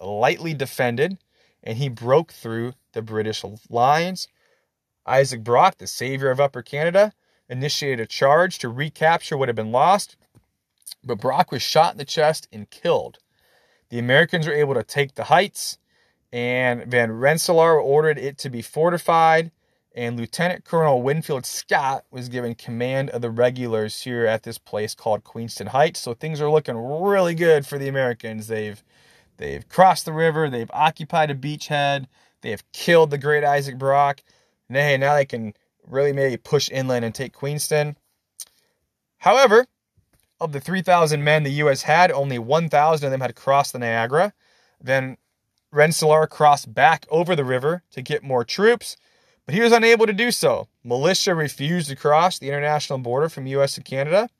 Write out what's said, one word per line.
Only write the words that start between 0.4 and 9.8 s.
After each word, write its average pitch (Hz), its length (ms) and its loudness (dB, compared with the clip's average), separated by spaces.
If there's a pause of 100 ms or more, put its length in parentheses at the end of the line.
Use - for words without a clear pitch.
defended, 135 640 -4 (460)
and 113 140 -8
he 139 100 -4
broke 123 460 0
through 117 400 -8 (180)
the 113 100 -6
British 110 440 -6 (240)
lines. 151 580 2 (800)
Isaac 127 380 0
Brock, 131 340 4
the 95 100 -16
savior 135 440 -4
of 127 80 -2
Upper 139 220 0
Canada, 175 520 0 (360)
initiated 131 520 -4
a 107 60 -6
charge 160 520 2
to 123 100 -6
recapture 156 680 -2
what 135 120 0
had 113 60 -2
been 110 160 -6
lost, 165 440 2 (880)